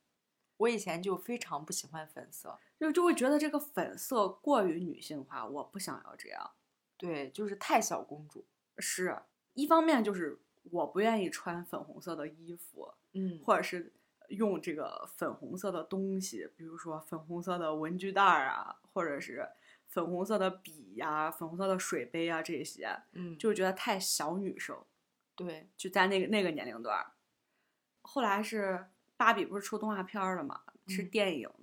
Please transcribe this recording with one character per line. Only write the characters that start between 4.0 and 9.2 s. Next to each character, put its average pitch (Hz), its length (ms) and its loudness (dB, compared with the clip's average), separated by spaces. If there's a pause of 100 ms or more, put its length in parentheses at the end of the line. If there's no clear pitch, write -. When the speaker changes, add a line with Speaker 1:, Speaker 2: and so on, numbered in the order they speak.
Speaker 2:
过 240 340 4
于 170 160 2
女 175 220 -6
性 143 240 -10
化， 127 200 -8
我 135 200 -6
不 - 120 -14
想 160 280 -6
要 - 100 -16
这 - 140 -14
样。 50 240 -10 (440)
Speaker 1:
对， 147 340 -4
就 208 180 -4
是 196 80 -4
太 226 240 4
小 180 200 0
公 151 280 -12
主。 - 180 -18 (320)
Speaker 2:
是， - 400 -2 (360)